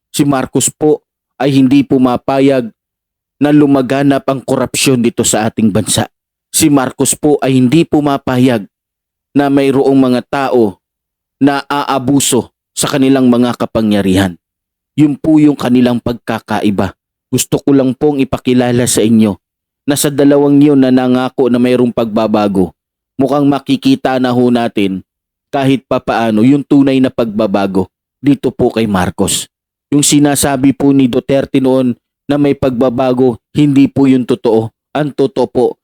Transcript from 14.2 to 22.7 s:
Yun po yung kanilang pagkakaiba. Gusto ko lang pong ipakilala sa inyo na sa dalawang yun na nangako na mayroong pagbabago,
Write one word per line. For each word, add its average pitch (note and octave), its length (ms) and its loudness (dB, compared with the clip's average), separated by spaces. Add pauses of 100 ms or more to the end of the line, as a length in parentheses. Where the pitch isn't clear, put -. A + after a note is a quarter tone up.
Yun D3 160 2
po D#3 240 2
yung D3 160 2
kanilang B2 400 0
pagkakaiba. G#2+ 960 -4 (400)
Gusto B2+ 240 -4
ko - 160 -2
lang C3 240 2
pong D3 240 -2
ipakilala B2 640 0
sa - 160 -2
inyo A2 400 2 (480)
na C#3+ 80 0
sa D3 160 -2
dalawang C#3+ 480 2
yun D3 160 4
na C3 160 2
nangako B2+ 560 0
na A#2+ 80 0
mayroong B2 400 0
pagbabago, G#2+ 800 -2 (400)